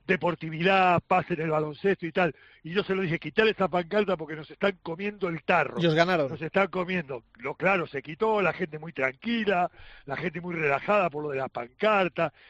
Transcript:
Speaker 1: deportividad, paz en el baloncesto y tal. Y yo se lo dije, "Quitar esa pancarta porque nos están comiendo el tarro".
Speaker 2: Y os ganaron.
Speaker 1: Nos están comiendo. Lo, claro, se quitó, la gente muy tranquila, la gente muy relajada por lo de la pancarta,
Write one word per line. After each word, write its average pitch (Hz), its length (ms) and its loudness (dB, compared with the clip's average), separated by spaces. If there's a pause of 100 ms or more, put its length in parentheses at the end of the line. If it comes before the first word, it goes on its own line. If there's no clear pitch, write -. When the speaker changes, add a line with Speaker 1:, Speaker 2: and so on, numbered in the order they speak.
Speaker 1:
deportividad, 170 1000 2
paz 185 240 2
en 160 100 -2
el 165 80 -2
baloncesto 156 560 -2
y 165 60 -6
tal. 175 220 2 (300)
Y 160 100 -10
yo 196 100 0
se 190 120 -2
lo 190 60 -2
dije, 170 180 -2
"Quitar 214 280 0
esa 196 200 0
pancarta 180 480 0
porque 156 200 -8
nos 151 140 -14
están 196 320 -2
comiendo 196 480 -6
el 165 140 -6
tarro". 170 360 2
Speaker 2:
Y 170 80 2
os 156 80 4
ganaron. 170 340 4
Speaker 1:
Nos 156 120 -8
están 190 260 2
comiendo. 170 560 -4 (160)
Lo, 135 160 -8
claro, 180 320 0
se 139 140 -8
quitó, 214 400 0
la 165 120 2
gente 156 260 -8
muy 160 140 -14
tranquila, 180 760 0 (360)
la 139 100 -6
gente 165 260 -6
muy 175 140 -8
relajada 165 540 2
por 147 140 -6
lo 151 60 -6
de 135 80 -4
la 131 120 -2
pancarta, 175 840 0 (160)